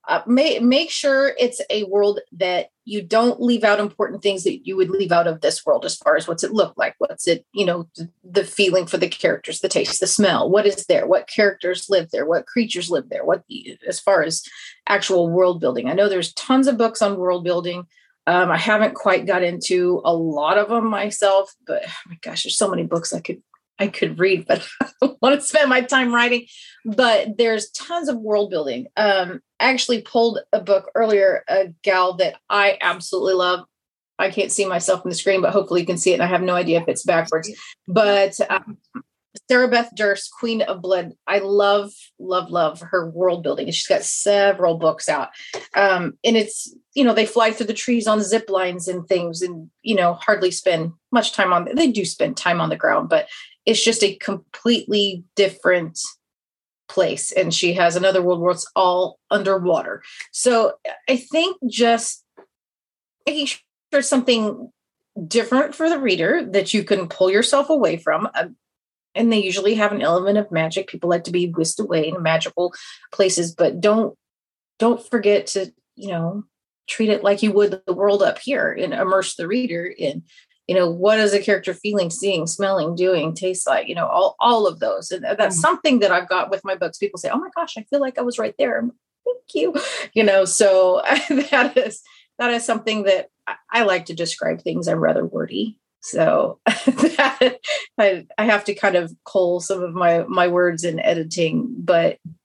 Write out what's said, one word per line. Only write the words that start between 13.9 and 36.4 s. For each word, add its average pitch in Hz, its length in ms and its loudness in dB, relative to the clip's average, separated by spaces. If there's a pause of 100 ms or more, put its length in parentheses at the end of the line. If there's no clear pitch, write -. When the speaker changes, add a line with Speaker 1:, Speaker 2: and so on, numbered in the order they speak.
Speaker 1:
far 190 220 2
as 160 200 -4 (460)
actual 190 400 2
world 180 320 2
building. 123 300 -2
I - 20 -4
know 196 160 2
there's 185 240 -2
tons 262 340 2
of 254 120 2
books 226 240 0
on 202 160 0
world 180 260 -2
building. 175 420 -4 (400)
Um, 175 240 2
I 156 60 2
haven't 214 380 2
quite 185 320 0
got 180 160 0
into 180 640 0
a 170 80 4
lot 160 420 0
of 208 140 2
them 226 160 0
myself, 202 680 0 (120)
but, - 200 -4
oh 170 60 -14 (140)
my 170 160 -18
gosh, - 220 -8
there's - 120 -6
so 196 140 0
many 175 140 -2
books 165 280 -4
I 165 80 -6
could, - 220 -12 (360)
I 196 100 -2
could 160 300 -4
read, 185 280 0
but 165 280 0
<laughs> - 80 -20
I - 60 -4 (140)
don't 277 180 0
wanna 285 220 4
spend 294 260 2
my 254 140 2
time 254 320 0
writing. 240 320 0 (500)
But 220 420 2
there's 226 320 0
tons 339 380 -6
of 247 100 -4
world 208 320 0
building. 135 360 -4 (100)
Um, 190 440 0 (200)
I 247 100 4
actually 247 320 -2
pulled 233 360 0 (140)
a 214 80 0
book 196 340 0
earlier, 202 540 2
a 190 200 0 (140)
gal 185 320 2
that 185 220 0 (120)
I 202 320 2
absolutely 180 540 -2
love. 180 300 0 (540)
I 190 120 0
can't 190 200 -4
see 196 140 0
myself 185 400 -2
on 185 60 -6
the 175 60 -6
screen, 190 260 0
but - 100 0
hopefully 190 280 2
you 170 60 -6
can 175 120 -4
see 185 140 2
it. - 20 4
And 175 80 0
I 175 40 2
have 180 160 0